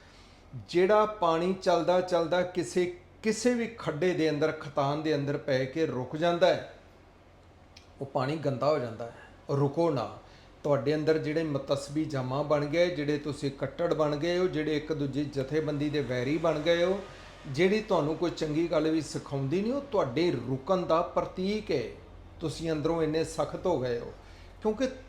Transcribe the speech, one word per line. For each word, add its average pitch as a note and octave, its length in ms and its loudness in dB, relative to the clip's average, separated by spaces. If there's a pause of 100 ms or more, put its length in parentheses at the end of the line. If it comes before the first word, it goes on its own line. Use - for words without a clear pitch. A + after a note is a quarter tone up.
(680)
ਜਿਹੜਾ G3+ 360 6
ਪਾਣੀ F3 480 2
ਚੱਲਦਾ F3+ 480 4
ਚੱਲਦਾ F3 400 0
ਕਿਸੇ, F3+ 580 -2 (240)
ਕਿਸੇ A3 300 2
ਵੀ A#3 140 0 (100)
ਖੱਡੇ E3 360 0
ਦੇ D#3 160 2
ਅੰਦਰ, D3+ 220 2
ਖਤਾਨ D3 500 -2
ਦੇ D#3 140 0
ਅੰਦਰ C#3+ 220 -2
ਪੈ C3 280 0
ਕੇ D#3+ 200 0
ਰੁਕ B2+ 320 -4
ਜਾਂਦਾ F3 300 4
ਹੈ, C3+ 260 0 (1300)
ਉਹ C3+ 40 -6
ਪਾਣੀ C#3 300 -2
ਗੰਦਾ C3+ 320 -2
ਹੋ D3+ 120 4
ਜਾਂਦਾ A#2 260 -6
ਹੈ। A#2 100 -12 (340)
ਰੁਕੋ C#3+ 400 2
ਨਾ। A2 280 -2 (460)
ਤੁਹਾਡੇ C#3+ 320 2
ਅੰਦਰ D#3 220 2
ਜਿਹੜੇ D3+ 260 -2
ਮਤਸਬੀ C#3+ 640 -2
ਜਾਮਾ C3 360 -2
ਬਣ D3 240 2
ਗਏ, E3+ 300 2
ਜਿਹੜੇ D3 220 0
ਤੁਸੀਂ C#3+ 340 -4
ਕੱਟੜ D#3 420 -2
ਬਣ D3 220 2
ਗਏ E3+ 220 0
ਹੋ, F#3 100 4
ਜਿਹੜੇ D3+ 300 0
ਇੱਕ D3+ 160 -4
ਦੂਜੀ C#3+ 320 -2
ਜਥੇਬੰਦੀ D3 640 -2
ਦੇ D3 120 0
ਵੈਰੀ B2+ 360 -2
ਬਣ D#3+ 220 2
ਗਏ E3+ 240 4
ਹੋ, G3 160 2 (480)
ਜਿਹੜੀ F#3 340 2
ਤੁਹਾਨੂੰ D#3+ 340 2
ਕੋਈ E3+ 160 0
ਚੰਗੀ D#3 400 0
ਗੱਲ D#3 180 2
ਵੀ D#3+ 120 2
ਸਿਖਾਉਂਦੀ C#3 600 -2
ਨਹੀਂ, A#3 120 0
ਉਹ C#4 80 -2
ਤੁਹਾਡੇ D#3+ 500 0
ਰੁਕਣ C3 460 -2
ਦਾ E3 240 2
ਪ੍ਰਤੀਕ G3 720 -2
ਹੈ। B2+ 120 0 (560)
ਤੁਸੀਂ D#3+ 320 -4
ਅੰਦਰੋਂ D#3+ 320 0
ਇੰਨੇ D#3 200 0
ਸਖਤ D#3 420 -4
ਹੋ E3 140 2
ਗਏ B2 200 -2
ਹੋ, - 140 -10 (480)
ਕਿਉਂਕਿ A3 260 0 (220)